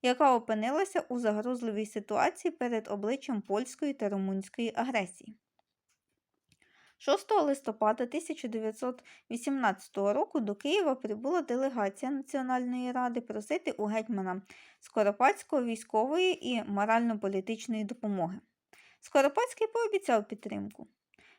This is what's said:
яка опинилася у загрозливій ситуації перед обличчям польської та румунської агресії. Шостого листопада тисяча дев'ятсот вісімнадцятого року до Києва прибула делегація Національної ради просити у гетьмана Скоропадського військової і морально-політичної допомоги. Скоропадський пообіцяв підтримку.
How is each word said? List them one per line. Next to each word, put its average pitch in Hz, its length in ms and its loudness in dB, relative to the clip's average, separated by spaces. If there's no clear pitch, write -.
яка 254 320 6
опинилася 240 760 0
у 247 100 -4
загрозливій 220 680 0
ситуації 262 680 0
перед 240 360 -2
обличчям 220 520 -2
польської 254 520 -2
та 220 160 -4
румунської 196 680 -2
агресії. 220 600 -4
Шостого 392 440 2
листопада 233 640 0
тисяча 294 420 -6
дев'ятсот 220 560 -6
вісімнадцятого 233 800 0
року 302 280 0
до 208 140 -2
Києва 311 400 2
прибула 254 480 -2
делегація 247 680 -2
Національної 254 800 -2
ради 247 280 -2
просити 214 520 -4
у 208 120 -4
гетьмана 208 580 -2
Скоропадського 247 840 2
військової 247 840 0
і 240 140 0
морально-політичної 214 1200 0
допомоги. 196 560 -4
Скоропадський 302 640 2
пообіцяв 403 640 0
підтримку. 202 580 -10